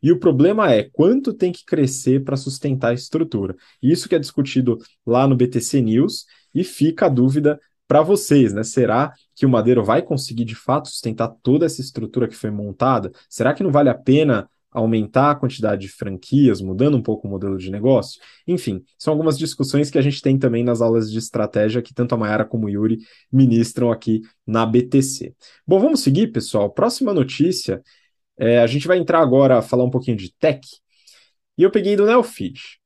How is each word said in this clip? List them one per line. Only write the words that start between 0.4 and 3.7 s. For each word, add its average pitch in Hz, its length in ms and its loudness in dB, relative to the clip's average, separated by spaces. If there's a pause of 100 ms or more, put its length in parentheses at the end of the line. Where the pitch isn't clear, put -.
é 107 100 2
quanto 233 500 0
tem 185 180 -2
que - 120 -14
crescer 135 600 0
pra 139 120 -6
sustentar 131 540 -4
a 120 60 0
estrutura. 127 600 -6 (240)